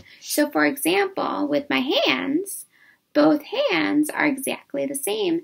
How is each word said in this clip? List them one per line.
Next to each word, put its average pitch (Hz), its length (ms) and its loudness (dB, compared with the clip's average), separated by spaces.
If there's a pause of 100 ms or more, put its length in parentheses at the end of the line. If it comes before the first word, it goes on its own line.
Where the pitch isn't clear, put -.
(220)
So - 260 0
for 302 200 2
example, 339 800 0
with 285 240 -2
my 269 80 2
hands, 349 880 -2 (460)
both 294 280 4 (300)
hands 302 400 2
are - 160 2
exactly 269 580 -4
the 139 80 -6
same, 403 500 -2